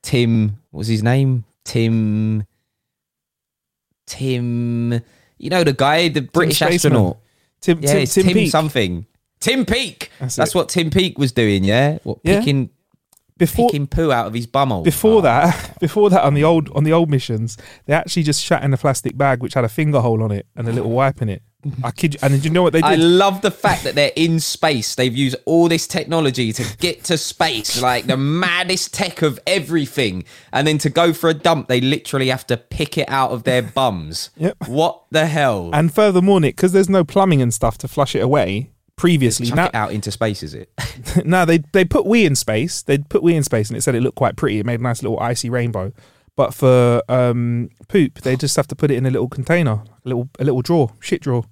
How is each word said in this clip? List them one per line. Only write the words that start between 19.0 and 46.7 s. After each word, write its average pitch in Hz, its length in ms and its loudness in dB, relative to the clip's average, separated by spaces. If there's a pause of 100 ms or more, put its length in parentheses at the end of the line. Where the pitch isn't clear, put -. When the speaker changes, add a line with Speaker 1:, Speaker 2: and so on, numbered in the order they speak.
Speaker 2:
bag 131 260 0
which - 100 -8
had 127 120 0
a 110 40 -2
finger 151 300 0
hole 113 240 2
on 107 80 -2
it 101 240 -6
and 117 120 -6
a 117 40 -4
little 113 200 -2
wipe 135 300 0
in 110 80 -4
it. 95 140 -8 (400)
I 117 80 -6
kid 151 240 -2
you. - 60 -14
And 139 200 2
do 156 60 -2
you 156 60 0
know 180 100 4
what 170 100 2
they 160 80 4
Speaker 1:
I 156 140 4
Speaker 2:
did? 160 100 4
Speaker 1:
love 190 360 4
the 202 100 0
fact - 320 -2
that - 120 -6
they're 143 200 2
in 165 240 2
space. 147 560 -2
They've 127 200 0
used 131 200 0 (100)
all 170 220 4
this 165 200 0
technology 135 680 -2
to 107 240 -8
get 170 280 -6
to 165 120 0
space, 123 640 -4
like, 123 260 0
the 131 100 0
maddest 175 760 -2
tech 190 280 -4
of 147 260 0
everything. 139 760 -2 (300)
And 147 140 0
then 156 120 2
to 151 100 0
go 170 240 2
for 165 160 0
a 165 40 2
dump, 156 340 0
they 123 140 2
literally 135 480 -2
have 123 180 -4
to 120 100 0
pick - 400 -6
it 151 120 -4
out 135 220 0
of 117 120 -8
their 127 180 0
bums. 98 720 -4
Speaker 2:
<laughs> - 40 -20
Yep. 160 300 -4
Speaker 1:
What 151 440 -2
the 156 160 0
hell? 127 460 -2
Speaker 2:
And 151 200 2
furthermore, 196 460 4
Nick, 147 180 0
'cause 180 140 2
there's 190 180 2
no 190 140 4
plumbing 175 380 2
and 120 120 0
stuff 113 260 -2
to - 80 -12
flush - 280 -4
it 107 60 0
away 120 500 0 (240)
previously, 131 500 2
Speaker 1:
Chuck 120 100 -4
Speaker 2:
now 170 120 2
Speaker 1:
it - 80 -6
out 107 180 -2
into 107 180 -6
space, 107 300 -4
is 73 140 -12
it? - 160 -18 (200)
<laughs> - 160 -16
Speaker 2:
<laughs> - 180 0
No, 175 200 4
they, 165 140 4 (120)
they 196 140 4
put 233 200 0
wee 220 200 4
in 147 100 2
space. 110 460 -4
They 147 160 0
put 147 260 -2
wee 170 120 4
in 151 80 0
space - 260 -2
and - 80 -8
it - 40 -6
said 135 140 0
it 117 60 0
looked 131 160 -2
quite 113 180 0
pretty. 107 240 -2
It 104 60 -4
made 120 140 -2
a 117 40 -4
nice 120 200 -4
little 113 160 -4
icy 120 300 -4
rainbow. 117 440 -4 (420)
But - 180 0
for, 123 560 4